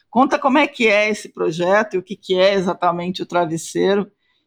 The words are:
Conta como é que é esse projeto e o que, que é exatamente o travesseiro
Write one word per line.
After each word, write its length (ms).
Conta 280
como 200
é 100
que 200
é 220
esse 200
projeto 640
e 20
o 60
que, 120
que 200
é 180
exatamente 720
o 20
travesseiro 840